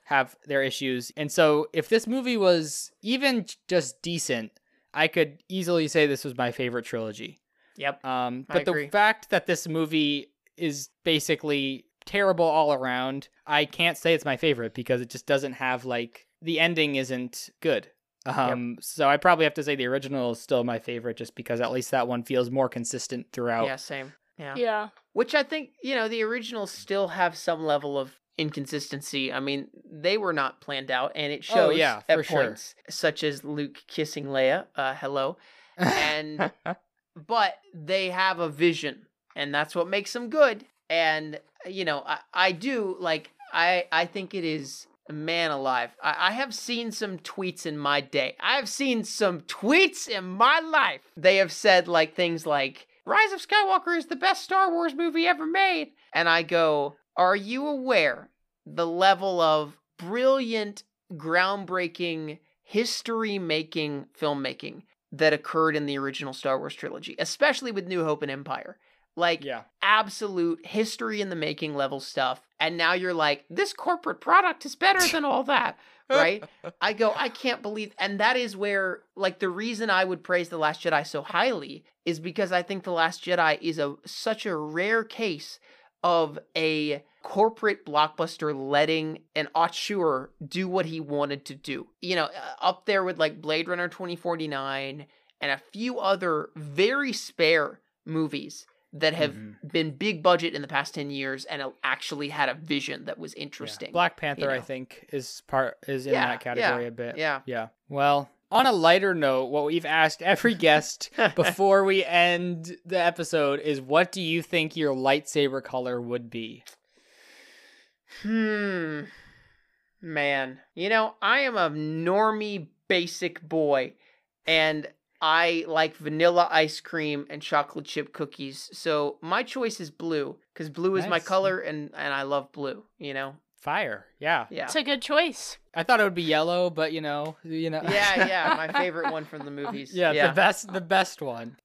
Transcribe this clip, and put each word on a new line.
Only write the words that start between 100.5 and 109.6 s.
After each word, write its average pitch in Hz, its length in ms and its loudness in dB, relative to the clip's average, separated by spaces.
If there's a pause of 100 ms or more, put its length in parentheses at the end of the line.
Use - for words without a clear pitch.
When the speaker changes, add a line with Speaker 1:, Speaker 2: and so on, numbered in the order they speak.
Speaker 2:
in 147 80 -6
the 135 60 -12
past 143 260 -2
ten 143 160 -8
years 135 360 -6
and, 147 140 -8
uh, 135 100 -6 (120)
actually 143 460 -4
had 147 200 0
a 127 60 -2
vision 147 520 -6
that 156 120 -8
was 160 180 -14
Speaker 1:
Yeah. - 60 -12
Speaker 2:
interesting, - 480 -12
Speaker 1:
Black 170 260 0
Panther, 147 260 -6
Speaker 2:
you 139 80 -2
Speaker 1:
I 131 80 -2
Speaker 2:
know? 117 40 -10
Speaker 1:
think, - 480 -12
is - 380 -8
part, 131 300 -2 (100)
is 135 180 -4
in 135 60 0
Speaker 2:
Yeah, - 160 2
Speaker 1:
that 120 120 -4
category 127 420 -2
Speaker 2:
yeah, 120 60 -6
Speaker 1:
a 120 40 -12
bit. 120 240 -10
Speaker 2:
yeah. 147 280 -2
Speaker 1:
Yeah. 117 240 -6 (200)
Well, 143 420 2 (220)
on 247 140 6
a 254 60 4
lighter 185 400 6
note, 135 340 2
what 147 180 0